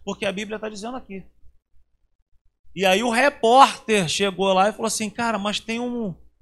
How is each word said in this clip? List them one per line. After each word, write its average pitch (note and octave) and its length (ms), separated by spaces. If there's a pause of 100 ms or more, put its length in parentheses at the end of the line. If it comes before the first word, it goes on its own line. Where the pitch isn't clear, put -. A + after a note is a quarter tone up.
porque G3 220
a G3 80
Bíblia G#3 260
tá G#3+ 120
dizendo A3 260
aqui." F#3+ 260 (1500)
E F#3+ 120
aí F#3+ 160
o A#3+ 80
repórter A#3 960
chegou F#3+ 460
lá G3 160
e - 20
falou A3+ 140
assim, G#3+ 240
"Cara, A3+ 280
mas G3+ 220
tem A3+ 180
um, A#3+ 360 (280)